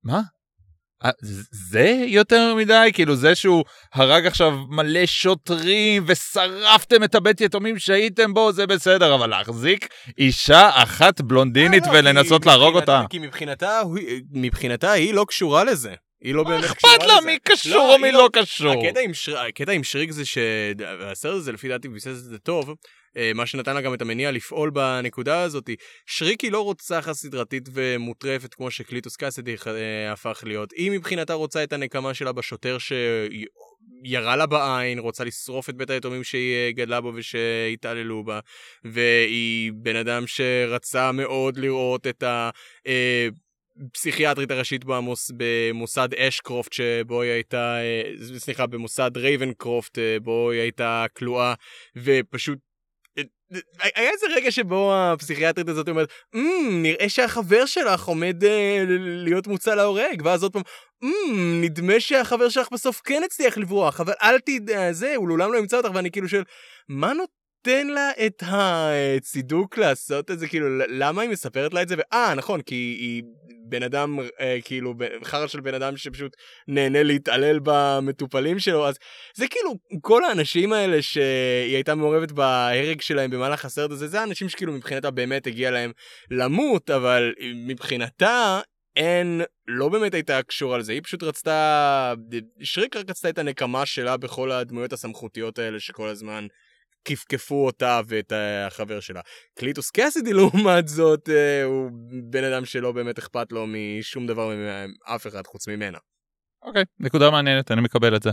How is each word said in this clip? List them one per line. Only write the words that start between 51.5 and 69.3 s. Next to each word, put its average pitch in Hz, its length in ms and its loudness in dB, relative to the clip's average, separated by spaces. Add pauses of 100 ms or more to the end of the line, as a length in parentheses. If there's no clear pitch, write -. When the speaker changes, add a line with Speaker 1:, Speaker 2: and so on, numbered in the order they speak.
Speaker 2:
ופשוט, 131 640 -2 (600)
אה, 147 40 -6 (320)
אה, 185 400 -6
היה 233 160 0
איזה 415 160 -4 (100)
רגע 262 140 0
שבו 196 440 0
הפסיכיאטרית 165 720 0
הזאת 156 200 -4
אומרת, 160 200 -2 (260)
"אמ, 262 480 0
נראה 170 260 0
שהחבר 226 580 2
שלך 240 380 0
עומד, 175 400 -2
אה, 202 440 2
ל-, 180 360 -2
להיות 180 220 0
מוצא 208 280 -2
להורג", 208 500 0
ואז 170 180 2
עוד 190 100 -2
פעם, 196 100 -4 (400)
"אמ, 233 600 -2
נדמה 175 360 2
שהחבר 240 480 0
שלך 247 240 -2
בסוף 247 320 -4
כן 294 200 -2
הצליח 277 340 0
לברוח, 185 420 -2
אבל 170 120 -2 (100)
אל 233 160 6
תד-, 247 320 -4
אה, 185 220 0
זה, 240 240 -4
הוא 196 120 -2
לעולם 170 240 0
לא 240 60 2
ימצא 214 180 -2
אותך", 240 180 0
ואני 180 160 -2
כאילו 185 180 -6
של, 196 140 -2 (460)
מה 151 240 -2
נותן 285 760 -4
לה 285 240 -2 (160)
את 202 200 -6
הצידוק 156 1300 -2